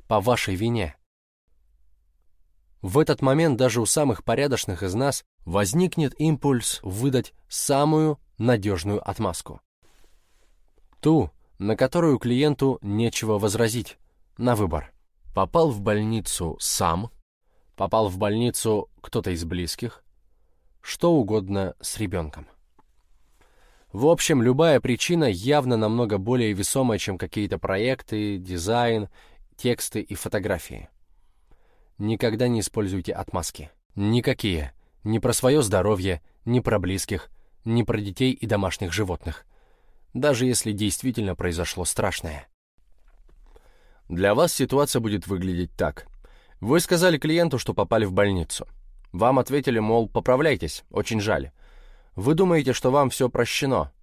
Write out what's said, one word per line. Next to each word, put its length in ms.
по 120
вашей 360
вине. 400
В 160
этот 240
момент 360
даже 220
у 60
самых 380
порядочных 580
из 140
нас 280
возникнет 720
импульс 640
выдать 520
самую 720
надёжную 680
отмазку. 540
Ту, 300
на 160
которую 420
клиенту 640
нечего 560
возразить, 640
на 160
выбор. 360
Попал 340
в 120
больницу 800
сам, 520
попал 340
в 80
больницу 720
кто-то 280
из 160
близких, 580
что 320
угодно 680
с 160
ребёнком. 500
В 160
общем, 340
любая 380
причина 440
явно 540
намного 400
более 360
весомая, 460
чем 180
какие-то 400
проекты, 800
дизайн, 720
тексты 460
и 120
фотографии. 760
Никогда 500
не 120
используйте 540
отмазки. 580
Никакие. 800
Ни 160
про 140
своё 280
здоровье, 600
ни 140
про 200
близких, 520
ни 200
про 160
детей 340
и 120
домашних 460
животных. 540
Даже 320
если 280
действительно 640
произошло 500
страшное. 600
Для 260
вас 180
ситуация 460
будет 280
выглядеть 480
так. 320
Вы 220
сказали 360
клиенту, 400
что 160
попали 320
в 80
больницу. 540
Вам 280
ответили, 400
мол, 300
«Поправляйтесь, 840
очень 280
жаль». 320
Вы 160
думаете, 400
что 160
вам 220
всё 180
прощено. 640